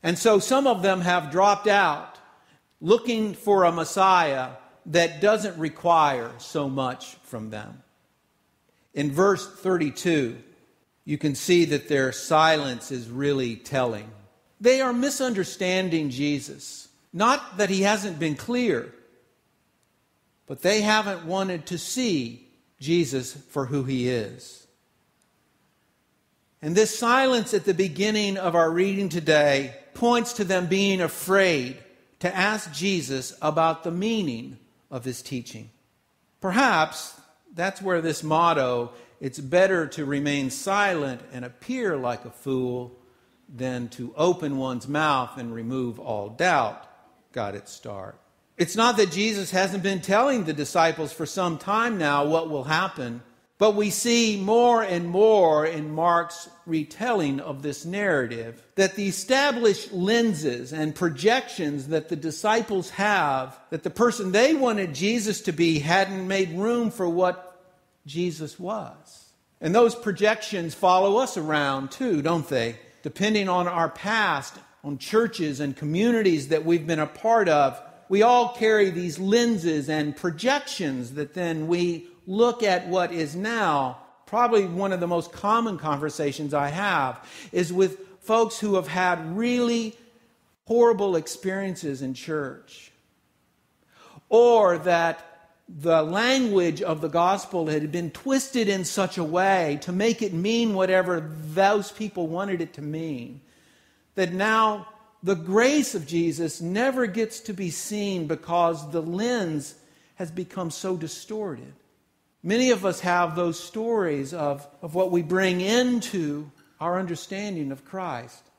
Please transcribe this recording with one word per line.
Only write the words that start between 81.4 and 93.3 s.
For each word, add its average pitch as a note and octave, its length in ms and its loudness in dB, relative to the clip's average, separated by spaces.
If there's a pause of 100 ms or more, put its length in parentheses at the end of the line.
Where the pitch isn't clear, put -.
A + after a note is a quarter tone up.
we F3 420 -2 (180)
look A#3 360 2
at F3+ 240 2
what F3 240 0
is D#3+ 240 -4
now. F3 640 0 (300)
Probably A3 400 2
one F#3+ 260 -2
of F3+ 80 -4
the F3 60 -2
most E3+ 260 -4
common G#3+ 460 0
conversations D3 760 -4
I C#3+ 160 0
have D#3 580 -2 (260)
is F3+ 200 0
with F#3 260 2 (220)
folks A3+ 380 0
who G#3 160 0
have F3 120 0
had E3+ 480 -2
really A#3 640 0 (720)
horrible G#3+ 500 4
experiences E3+ 840 -6
in C3 100 -6
church, C#3+ 800 -10 (1400)